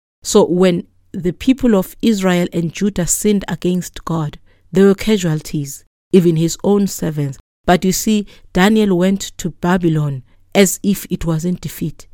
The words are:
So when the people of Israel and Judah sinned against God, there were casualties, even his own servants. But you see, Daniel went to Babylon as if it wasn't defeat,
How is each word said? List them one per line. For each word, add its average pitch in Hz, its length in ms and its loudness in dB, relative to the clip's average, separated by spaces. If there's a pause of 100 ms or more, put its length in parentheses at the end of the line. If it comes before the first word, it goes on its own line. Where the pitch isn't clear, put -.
(220)
So 202 240 2
when 180 400 0 (280)
the 180 180 -4
people 247 440 0
of 185 260 -2
Israel 190 500 0
and 165 220 -4
Judah 190 340 -4
sinned 208 400 0
against 180 560 -6
God, 160 340 -6 (320)
there 190 160 4
were 196 100 4
casualties, 156 880 -4 (260)
even 175 240 6
his 160 280 -2
own 202 240 2
servants. 147 500 -6 (280)
But 180 200 2
you 185 60 2
see, 208 360 -2 (240)
Daniel 202 460 2
went 190 400 0
to 180 120 -8
Babylon 156 760 -2 (300)
as 202 300 4
if 196 260 -2
it 180 160 -6
wasn't 165 360 -2
defeat, - 520 -10